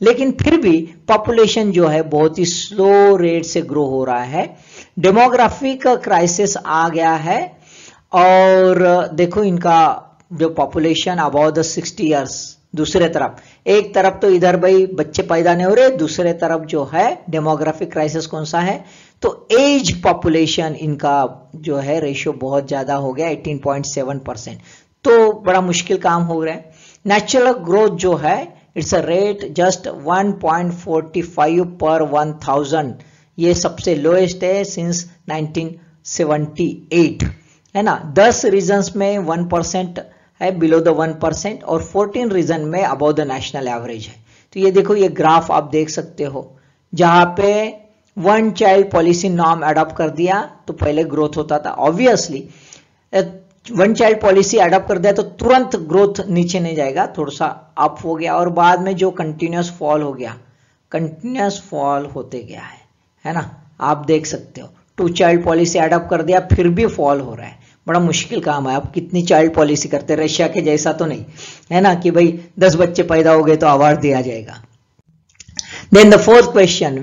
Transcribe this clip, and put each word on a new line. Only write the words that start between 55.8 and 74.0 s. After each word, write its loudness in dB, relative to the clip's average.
growth 2
नीचे 0
नहीं -4
जाएगा, -2
थोड़ा -6
सा -4
अप 0
हो -4
गया -4
और 0
बाद 4
में -4
जो 0
continuous -6
fall 0
हो -6
गया, -12
continuous -6
fall -4
होते -12
गया -18
है, -20
है -8
ना? -8
आप -2
देख 0
सकते -12
हो, -20
Two 0
child 2
policy 0
अडॉप्ट 0
कर 0
दिया 2
फिर 2
भी 2
fall 0
हो -12
रहा -16
है, -20
बड़ा 0
मुश्किल -2
काम -4
है। -4
आप -6
कितनी -4
child 2
policy 0
करते -4
हैं, 0
रशिया -2
के -4
जैसा 0
तो -4
नहीं -8
है 2
ना 4
कि 0
भाई 2
दस 4
बच्चे 2
पैदा 4
हो 6
गए 4
तो -2
award 4